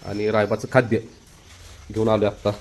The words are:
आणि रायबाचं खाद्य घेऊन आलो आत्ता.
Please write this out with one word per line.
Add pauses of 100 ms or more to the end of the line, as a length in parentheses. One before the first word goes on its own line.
आणि
रायबाचं
खाद्य (920)
घेऊन
आलो
आत्ता. (120)